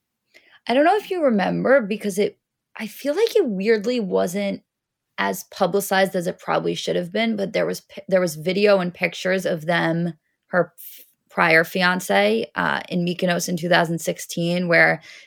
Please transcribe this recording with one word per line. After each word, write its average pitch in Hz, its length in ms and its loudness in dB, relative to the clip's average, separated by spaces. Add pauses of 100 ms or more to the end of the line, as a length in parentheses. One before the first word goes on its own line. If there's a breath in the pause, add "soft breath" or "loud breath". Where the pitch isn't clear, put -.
(680 soft breath)
I 233 40 0
don't 285 120 4
know 370 100 6
if 403 160 -4
you 359 100 -4
remember, 202 600 2
because 202 360 -4
it, - 220 -2 (380)
I 220 100 -8
feel 285 260 -6
like 453 220 0
it 392 100 4
weirdly 220 540 0
wasn't 190 640 -2 (540)
as 196 340 -4
publicized 190 640 0
as 175 120 -4
it 180 120 -6
probably 165 360 -2
should 170 200 -4
have 175 160 -4
been, 220 240 -2
but 196 160 -4
there 175 140 0
was 180 160 -6
pi-, - 260 -18
there 185 140 2
was 165 140 -2
video 190 440 2
and 175 140 -4
pictures 190 520 -2
of 160 200 -4
them, 170 480 0 (340)
her 175 300 0
f-, - 280 -20 (240)
prior 170 360 4
fiance, 196 880 0
uh, 156 320 -2
in 175 160 -2
Mykonos 175 460 -2
in 175 80 -2
two 170 100 -4
thousand 170 320 2
sixteen, 175 680 -4
where 165 320 4 (260 loud breath)